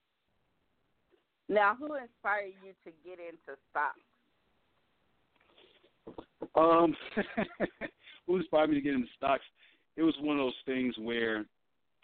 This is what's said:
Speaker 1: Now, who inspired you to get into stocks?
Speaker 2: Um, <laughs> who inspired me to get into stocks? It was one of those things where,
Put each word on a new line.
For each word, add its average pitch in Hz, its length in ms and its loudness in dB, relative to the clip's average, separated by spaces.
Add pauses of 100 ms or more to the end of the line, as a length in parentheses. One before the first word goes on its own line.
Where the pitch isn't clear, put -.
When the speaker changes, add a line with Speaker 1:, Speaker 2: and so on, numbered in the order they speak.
(1500)
Speaker 1:
Now, 208 240 4
who 294 220 -8
inspired 208 580 -6 (100)
you 190 80 -20 (120)
to 175 60 -16 (140)
get 180 140 -16
into 170 400 -16 (120)
stocks? 147 300 -2 (2500)
Speaker 2:
Um, 165 420 6 (180)
<laughs> - 720 -4 (380)
who 180 120 2
inspired 156 320 2
me 151 60 4
to 143 40 2
get 139 140 0
into 123 200 0
stocks? 135 300 0 (520)
It 156 60 -2
was 160 180 4
one 147 180 0
of 135 80 0
those - 180 -6
things 127 320 -2
where, 110 480 -2 (600)